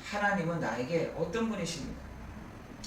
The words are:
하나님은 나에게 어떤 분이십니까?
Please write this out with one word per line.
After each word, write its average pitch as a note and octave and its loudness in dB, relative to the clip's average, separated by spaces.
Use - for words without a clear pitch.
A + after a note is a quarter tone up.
하나님은 F#3 4
나에게 B2 2
어떤 A3 2
분이십니까? E3 -2